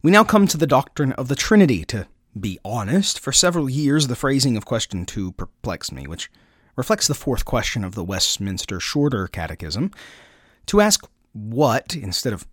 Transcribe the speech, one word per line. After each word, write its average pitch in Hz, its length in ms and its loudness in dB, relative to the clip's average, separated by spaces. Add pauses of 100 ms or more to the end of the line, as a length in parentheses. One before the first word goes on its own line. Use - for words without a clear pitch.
we 160 80 4
now 208 140 8
come 208 240 6
to - 100 0
the 156 80 2
doctrine 135 460 2
of 127 160 -6
the 139 80 -2
Trinity. 147 500 4
To 98 220 -6 (320)
be 95 260 -6
honest, 117 540 0
for - 120 -6
several 170 380 2
years 143 380 2
the 120 80 -2
phrasing 135 420 2
of 101 80 -6
question 98 400 -4
two 92 280 -8
perplexed - 580 -10
me, 67 160 -12
which 85 240 -12 (440)
reflects 202 300 -2
the 147 80 0
fourth - 320 -2
question 113 380 -2
of 92 100 -8
the 101 100 -8
Westminster 95 760 -4
Shorter 135 480 -2
Catechism. 85 640 -6 (720)
To 208 160 4
ask 208 240 2 (280)
what 117 600 -2
instead 107 380 -6
of - 200 -12